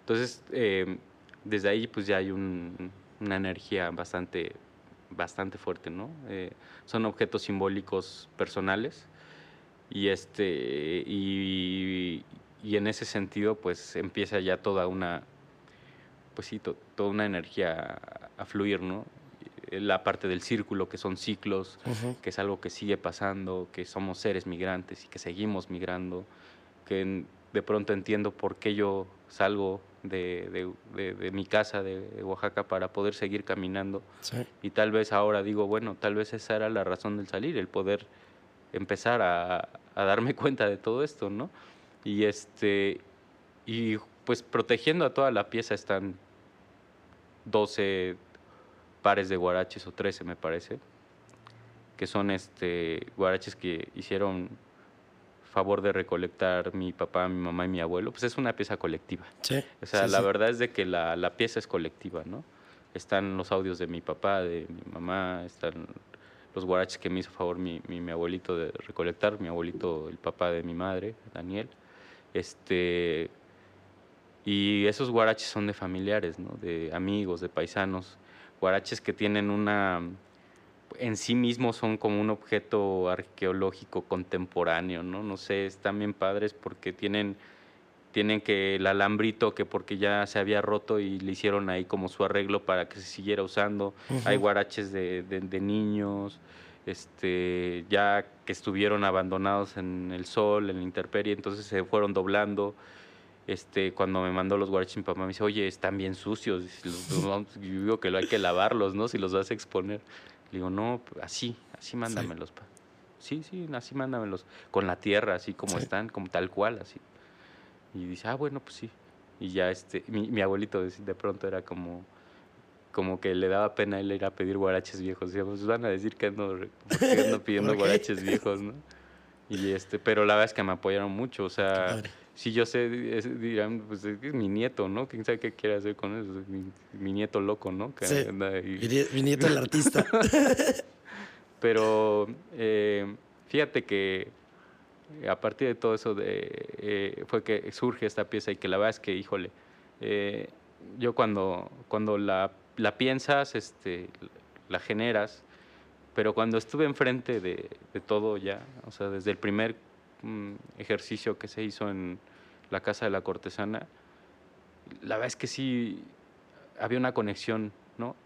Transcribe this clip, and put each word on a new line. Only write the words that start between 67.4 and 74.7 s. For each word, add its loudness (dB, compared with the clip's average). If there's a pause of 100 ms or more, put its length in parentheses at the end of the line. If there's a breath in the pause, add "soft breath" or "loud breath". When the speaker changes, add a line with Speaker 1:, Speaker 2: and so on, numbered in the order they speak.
Speaker 1:
mi, -4
mi, -8
mi -6
abuelito -2
de -2
recolectar, -2
mi -4
abuelito, -2
el -10
papá 0
de 0
mi -4
madre, -4 (180)
Daniel. -6 (640 loud breath)
Este, 0 (1160 soft breath)
y 4